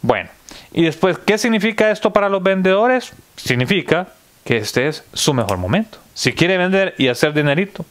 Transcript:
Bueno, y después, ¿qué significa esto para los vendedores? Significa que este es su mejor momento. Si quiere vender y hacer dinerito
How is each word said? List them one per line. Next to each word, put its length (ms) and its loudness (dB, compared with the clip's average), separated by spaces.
Bueno, 260 0
y 100 0
después, 360 0
¿qué 200 0
significa 540 0
esto 200 -2
para 160 2
los 140 -2
vendedores? 680 2
Significa 720 -2
que 140 0
este 300 -2
es 160 -8
su 180 0
mejor 240 0
momento. 400 -2
Si 220 -2
quiere 240 2
vender 400 0
y 100 4
hacer 240 0
dinerito 580 -2